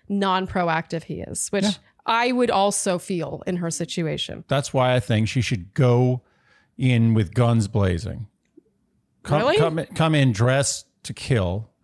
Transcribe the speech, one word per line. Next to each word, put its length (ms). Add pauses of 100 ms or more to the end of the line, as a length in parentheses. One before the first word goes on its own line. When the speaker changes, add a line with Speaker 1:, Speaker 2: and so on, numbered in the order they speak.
Speaker 1:
non-proactive 960
he 160
is," 300
which 160
Speaker 2:
Yeah. 60 (340)
Speaker 1:
I 260
would 180
also 480
feel 480
in 120
her 120
situation. 800
Speaker 2:
That's 260
why 220
I 60
think 260
she 140
should 320
go 480 (560)
in 360
with 200
guns 340
blazing. 600 (920)
Come, 200
Speaker 1:
Really? 160
Speaker 2:
come, 280 (100)
come 200
in 160
dressed 540 (180)
to 100
kill. 560 (140)